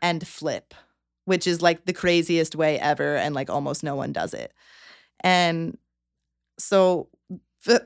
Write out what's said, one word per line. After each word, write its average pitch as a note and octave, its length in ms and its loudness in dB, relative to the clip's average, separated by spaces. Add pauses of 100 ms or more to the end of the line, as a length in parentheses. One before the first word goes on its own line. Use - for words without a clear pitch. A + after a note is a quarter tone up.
and E3+ 260 -2
flip, - 460 -8 (540)
which F#3 200 0
is, E3+ 140 0
like, E3+ 240 2
the F#3 80 -2
craziest E3+ 640 2
way D#3 240 0
ever. D3 360 0
And, D3 180 -2
like, C3+ 160 -6
almost C#3 340 -4
no C#3+ 100 -6
one - 200 -6
does - 180 -6
it. - 220 -12 (680)
And E3+ 540 2 (800)
so, F#3 520 2 (580)
f-, A#3 180 6